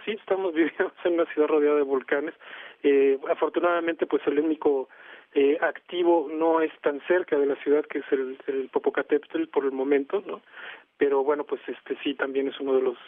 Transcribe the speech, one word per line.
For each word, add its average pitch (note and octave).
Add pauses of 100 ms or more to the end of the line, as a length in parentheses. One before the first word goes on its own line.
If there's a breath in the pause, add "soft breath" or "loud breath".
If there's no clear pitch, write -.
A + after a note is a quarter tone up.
sí, G#3
estamos, F#3+
<laughs> -
vivimos D#3+ (120)
en F3
una E3+
ciudad D3+
rodeada D3
de D3
volcanes. C#3+ (480 loud breath)
Eh, C#3 (120)
afortunadamente, E3
pues D3
el C#3+
único, D3 (420 loud breath)
eh, C#3+
activo E3+
no D#3+
es D#3+ (120)
tan C#3+
cerca F3+
de C#3+
la C#3
ciudad, D3
que D3
es C3+
el, C3 (120)
el C3+
Popocatépetl D3
por C#3
el C3+
momento, C#3
¿no? - (560 loud breath)
Pero C#3
bueno, D3
pues -
este B2
sí, C#3+
también C3+
es -
uno C3+
de C3
los, B2+